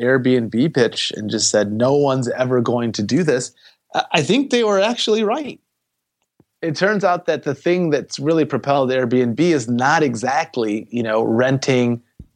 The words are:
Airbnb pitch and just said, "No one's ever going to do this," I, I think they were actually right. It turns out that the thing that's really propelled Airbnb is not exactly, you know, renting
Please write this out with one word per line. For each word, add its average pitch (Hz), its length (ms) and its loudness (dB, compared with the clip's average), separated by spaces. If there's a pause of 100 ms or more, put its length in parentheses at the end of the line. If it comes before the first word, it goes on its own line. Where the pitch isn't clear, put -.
Airbnb 123 720 0
pitch - 420 -2
and 107 140 -8
just 110 220 -2
said, 107 200 2
"No 120 240 0
one's 135 340 0
ever 127 300 0
going 120 340 -2
to 107 100 -4
do 113 200 0
this," 135 280 0 (420)
I, - 200 -2
I 170 100 2
think 240 260 0
they 240 140 2
were 202 160 2
actually 220 440 0
right. 247 360 -4 (1040)
It 160 120 -4
turns 190 280 0
out 175 240 0
that 156 160 -2
the 143 100 -2
thing 175 380 0
that's 131 260 -2
really 151 280 0
propelled 135 440 0
Airbnb 123 500 0
is 151 280 2
not 131 340 2
exactly, 120 880 -2
you 120 140 -4
know, 110 180 0
renting 123 800 2 (340)